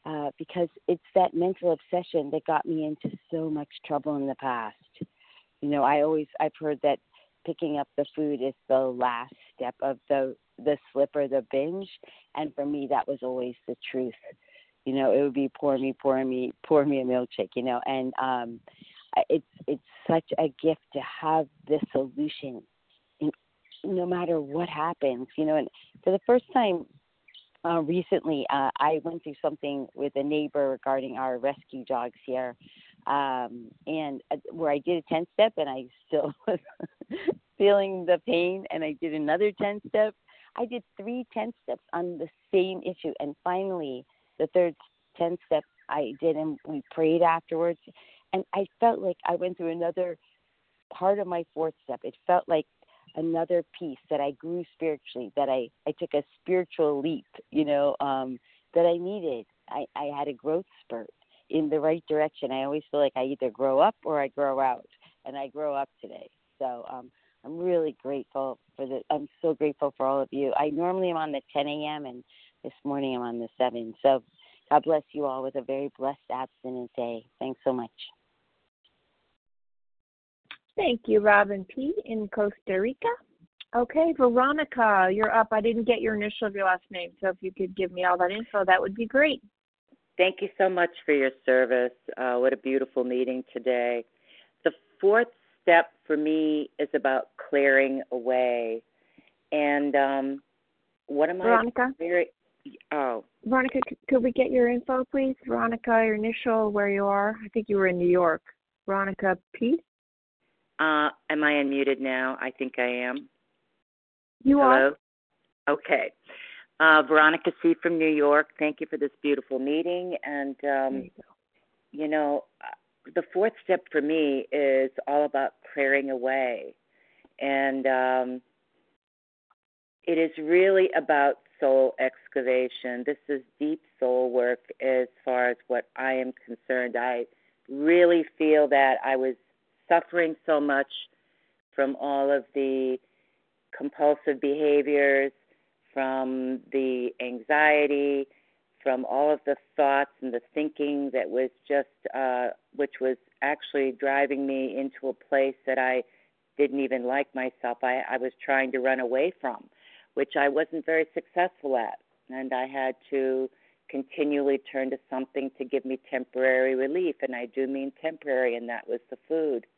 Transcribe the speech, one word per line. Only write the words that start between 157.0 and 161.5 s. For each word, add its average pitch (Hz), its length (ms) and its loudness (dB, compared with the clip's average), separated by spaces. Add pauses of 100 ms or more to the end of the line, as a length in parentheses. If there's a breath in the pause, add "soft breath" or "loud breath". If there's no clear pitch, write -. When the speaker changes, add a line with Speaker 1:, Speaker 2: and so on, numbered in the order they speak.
Speaker 3:
like 139 260 -2
myself. 127 500 -6
I, 127 180 0 (100)
I 127 60 -2
was 123 160 -4 (100)
trying 135 300 0
to 131 60 -2
run 131 200 2
away 131 400 0
from, 123 240 -8 (500 soft breath)
which 135 260 -2
I 143 100 4
wasn't 156 360 -2
very 160 280 2
successful 156 640 -2